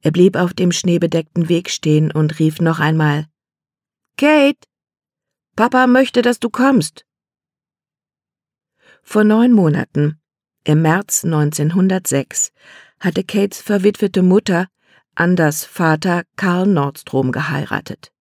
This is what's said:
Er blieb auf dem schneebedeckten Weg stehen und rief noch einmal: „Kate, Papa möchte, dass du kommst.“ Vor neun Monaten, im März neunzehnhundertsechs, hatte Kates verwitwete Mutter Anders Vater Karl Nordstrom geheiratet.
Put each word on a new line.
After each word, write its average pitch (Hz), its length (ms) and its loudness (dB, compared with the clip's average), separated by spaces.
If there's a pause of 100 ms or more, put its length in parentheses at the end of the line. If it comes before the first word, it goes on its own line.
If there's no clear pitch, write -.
Er 160 100 -2
blieb 180 240 4
auf 180 160 -2
dem 180 180 -2
schneebedeckten 170 760 -2
Weg 175 220 -2
stehen 156 420 0
und 156 260 -2
rief 156 220 0
noch 165 180 0
einmal: 151 480 0 (920)
„Kate, 285 520 2 (880)
Papa 254 300 2
möchte, 247 360 2
dass 240 160 0
du 233 120 -6
kommst.“ 247 540 0 (2000)
Vor 214 220 0
neun 226 280 4
Monaten, 156 680 0 (420)
im 151 200 2
März 165 420 -2
neunzehnhundertsechs, 156 1300 -2 (480)
hatte 185 240 -4
Kates 202 360 -4
verwitwete 202 640 0
Mutter 185 460 2 (460)
Anders 170 520 0
Vater 170 560 -2 (140)
Karl 180 300 -2
Nordstrom 139 680 -2
geheiratet. - 880 -8